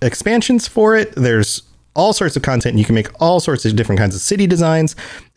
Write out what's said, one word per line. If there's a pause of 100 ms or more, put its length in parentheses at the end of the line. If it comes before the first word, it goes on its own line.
expansions
for
it.
There's (320)
all
sorts
of
content.
You
can
make (140)
all
sorts
of
different
kinds
of
city
designs. (420)